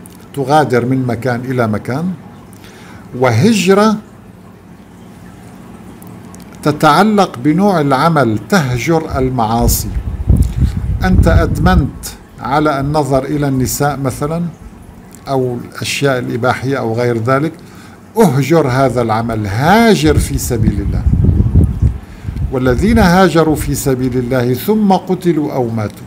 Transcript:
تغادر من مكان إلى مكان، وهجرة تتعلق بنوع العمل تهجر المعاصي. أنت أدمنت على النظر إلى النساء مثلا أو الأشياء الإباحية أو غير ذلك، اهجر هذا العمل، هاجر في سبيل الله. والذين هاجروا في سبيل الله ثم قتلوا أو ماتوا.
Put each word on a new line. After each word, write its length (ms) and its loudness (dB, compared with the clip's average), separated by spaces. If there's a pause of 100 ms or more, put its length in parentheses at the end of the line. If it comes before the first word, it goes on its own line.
(340)
تغادر 520 0
من 200 -2
مكان 340 -4
إلى 280 -2
مكان، 440 -4 (1080)
وهجرة 760 4 (2750)
تتعلق 800 2
بنوع 380 2
العمل 580 2 (100)
تهجر 680 0
المعاصي. 720 0 (1120)
أنت 240 4
أدمنت 760 2 (340)
على 400 0
النظر 440 0
إلى 240 -2
النساء 520 -2
مثلا 460 -4 (840)
أو 300 -2
الأشياء 600 -4
الإباحية 580 -2
أو 160 -4
غير 240 0
ذلك، 340 0 (640)
اهجر 500 2
هذا 340 0
العمل، 460 -2
هاجر 720 2
في 200 -2
سبيل 440 -2
الله. 220 -4 (1500)
والذين 480 2
هاجروا 560 4
في 200 -4
سبيل 420 -2
الله 360 0
ثم 400 2
قتلوا 600 -2
أو 160 -2
ماتوا. 380 -6